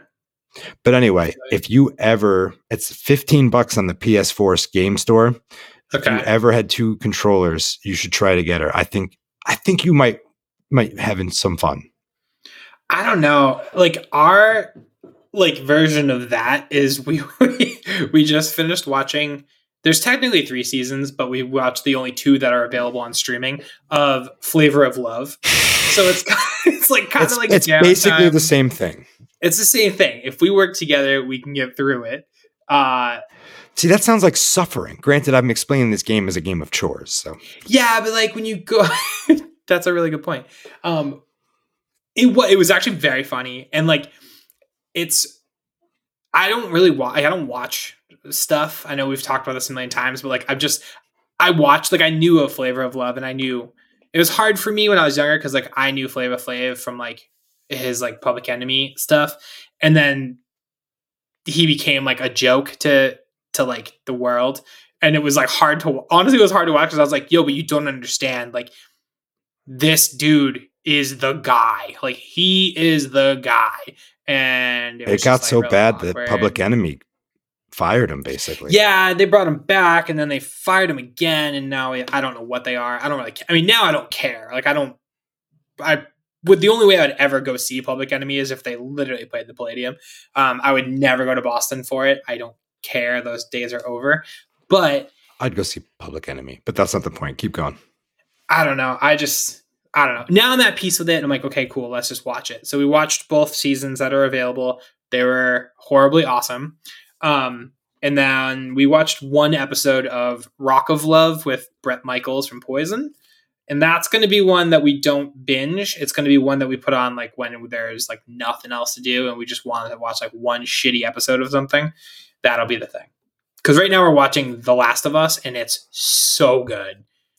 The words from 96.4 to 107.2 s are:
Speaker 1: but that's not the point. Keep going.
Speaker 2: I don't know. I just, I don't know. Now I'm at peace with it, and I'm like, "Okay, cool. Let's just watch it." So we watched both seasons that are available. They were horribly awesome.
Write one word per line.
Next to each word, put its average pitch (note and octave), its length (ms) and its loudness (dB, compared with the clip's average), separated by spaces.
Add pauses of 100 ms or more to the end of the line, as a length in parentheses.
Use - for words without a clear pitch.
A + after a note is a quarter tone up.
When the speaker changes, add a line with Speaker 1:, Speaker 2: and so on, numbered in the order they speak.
Speaker 1:
but - 100 -6
that's G3 180 0
not G3+ 100 -2
the - 80 -8
point. - 280 -12
Keep F2+ 140 -6
going. D2 240 -8 (680)
Speaker 2:
I D#3+ 160 2
don't C#3 140 -2
know. B2+ 240 -4
I D3+ 140 2
just, - 480 -6 (320)
I C#3+ 100 4
don't B2+ 100 -2
know. A#2+ 140 -10
Now A3+ 240 4
I'm B3+ 80 2
at G#3 140 2
peace F3+ 240 -4
with E3+ 100 -4
it, E3 60 4
and D3+ 80 -2
I'm C#3+ 80 -4
like, C3 140 -4
"Okay, C3+ 200 -4
cool. B2 240 -10
Let's B2 200 -6
just B2 160 -12
watch B2 260 -8
it." - 160 -16
So C#3+ 100 -4
we C#3+ 80 2
watched D3+ 420 0
both - 280 0
seasons C3+ 440 -4
that C3+ 140 -2
are C#3 100 2
available. B2+ 580 -4 (280)
They B2 140 0
were B2+ 540 -2
horribly C#3 480 4
awesome. B2+ 520 -4 (440)